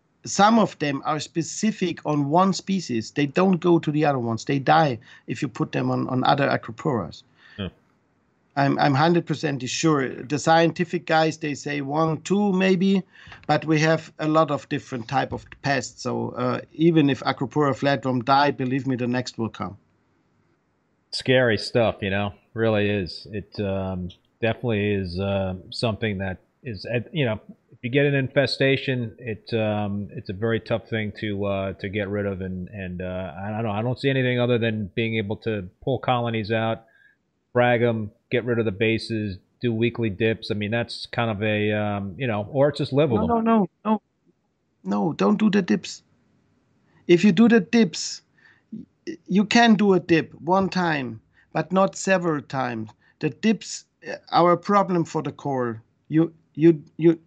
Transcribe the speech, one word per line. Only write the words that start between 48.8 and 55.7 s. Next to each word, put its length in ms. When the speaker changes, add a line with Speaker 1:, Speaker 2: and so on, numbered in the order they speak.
Speaker 1:
y-, 120
you 160
can 320
do 180
a 60
dip 360
one 340
time, 500
but 220
not 240
several 440
times. 480
The 120
dips, 520
uh, 60
are 220
a 40
problem 460
for 180
the 120
coral. 420